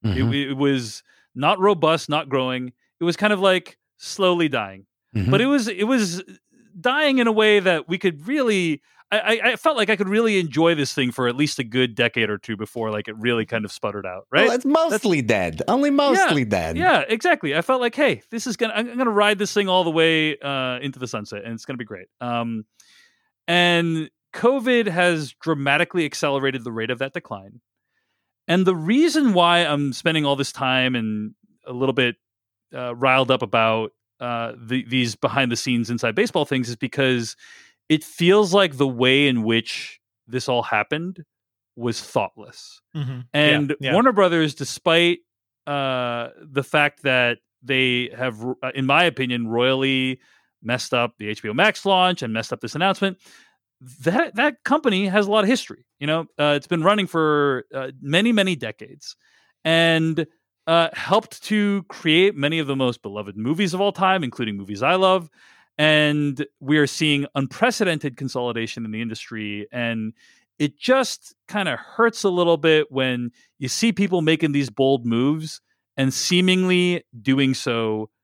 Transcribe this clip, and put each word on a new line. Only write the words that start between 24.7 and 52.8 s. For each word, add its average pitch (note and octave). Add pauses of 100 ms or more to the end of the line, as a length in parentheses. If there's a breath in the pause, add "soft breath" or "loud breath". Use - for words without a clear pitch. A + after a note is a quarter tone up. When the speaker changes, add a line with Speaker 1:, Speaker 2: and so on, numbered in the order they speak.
Speaker 1:
has E3+
dramatically D#3
accelerated C#3
the A#2+
rate A2
of B2
that C3+
decline. G#2 (840)
And F3+
the F#3
reason C4
why F3
I'm C#3+
spending D#3
all C#3+
this C3+
time C3
and G#2+ (320)
a C3
little C3
bit, B2 (580)
uh, B2
riled C3
up B2+
about, A2+ (300)
uh, A#2
the, A#2+
these A#2+
behind B2+
the A#2+
scenes A#2+
inside A#2
baseball F3+
things C3
is A#2+
because B2+ (540 loud breath)
it D#3
feels F#3
like F#3
the C#3
way C3
in B2
which - (280)
this A#2+
all B2
happened D#3 (500)
was A#2
thoughtless. - (140)
Speaker 3:
Mm-hmm. C3 (140)
Speaker 1:
And D3
Speaker 3:
Yeah, D3
yeah. C3
Speaker 1:
Warner A#3+
Brothers, E3+
despite, E3+ (460)
uh, B2+ (120)
the C#3
fact D3
that B2 (260)
they B2+
have, A#2+
uh, B2+
in C3+
my C#3+
opinion, B2
royally C3 (420 soft breath)
messed B2
up A#2+
the G#2
H G#2+
B A2
O G#2
Max G3+
launch F#3
and A#2
messed A2+
up A#2+
this -
announcement, F#3+ (840 soft breath)